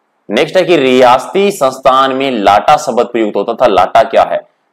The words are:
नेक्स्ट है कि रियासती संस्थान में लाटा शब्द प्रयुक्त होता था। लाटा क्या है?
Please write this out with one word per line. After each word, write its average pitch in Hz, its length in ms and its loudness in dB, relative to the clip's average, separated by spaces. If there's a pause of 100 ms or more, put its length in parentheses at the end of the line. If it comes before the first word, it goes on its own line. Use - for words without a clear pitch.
(300)
नेक्स्ट 147 260 -2
है 180 80 2
कि 170 120 2
रियासती 131 760 2
संस्थान 131 640 0
में 135 180 -4
लाटा 104 460 2
शब्द 123 240 -4
प्रयुक्त 113 360 -4
होता 101 180 -4
था। 127 120 0
लाटा 98 360 2
क्या 104 200 0
है? - 180 -4 (320)